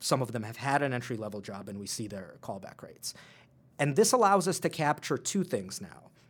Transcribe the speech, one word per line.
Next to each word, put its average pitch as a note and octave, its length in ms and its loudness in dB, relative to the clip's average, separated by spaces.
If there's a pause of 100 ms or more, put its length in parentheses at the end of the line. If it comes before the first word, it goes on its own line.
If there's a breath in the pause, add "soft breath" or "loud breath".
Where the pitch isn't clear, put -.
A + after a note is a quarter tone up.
some C#3 200 2
of A2+ 120 -4
them A#2 100 -4
have A2 160 -10
had C#3 240 2
an C#3 100 0
entry-level A2 480 -6
job, G2 280 -12
and G2+ 120 -8
we G2+ 60 -10
see G#2+ 200 -6
their F#2+ 360 -10
callback - 400 -10
rates. - 320 -12 (640 loud breath)
And C#3+ 180 4
this A3 160 6
allows G3+ 340 6
us F3+ 140 0
to F3 80 0
capture D3+ 480 0
two - 280 0
things F#2+ 360 -4
now. - 300 -18 (200 soft breath)